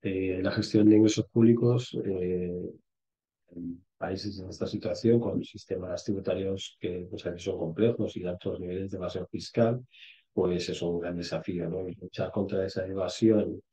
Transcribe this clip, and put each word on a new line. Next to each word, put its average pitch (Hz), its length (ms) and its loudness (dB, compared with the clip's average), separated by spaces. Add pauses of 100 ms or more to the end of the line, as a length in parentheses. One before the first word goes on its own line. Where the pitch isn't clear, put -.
Eh, 92 420 -2
la 98 80 0
gestión 107 380 4
de 107 60 10
ingresos 107 320 6
públicos, 120 760 4
eh, 90 560 -2 (920)
en 85 300 -10 (120)
países 95 420 -6
en 95 100 -10
esta - 180 -4
situación, 113 520 2
con - 240 -2
sistemas 90 600 -8
tributarios 95 760 -4
que, 90 300 -6
pues, - 160 -10
aquí 87 160 -6
son 92 160 -4
complejos 92 580 0
y 90 100 -6
altos 90 340 -6
niveles 95 320 -6
de 98 60 -8
evasión 90 300 -6
fiscal, 120 540 0 (520)
pues 90 360 0
es 80 120 -6
un 85 180 -2
gran 87 180 -6
desafío, 85 520 -4
¿no? 92 200 -4
Y - 60 -10
luchar - 360 -6
contra 95 340 0
esa 95 200 -4
evasión 95 760 2 (140)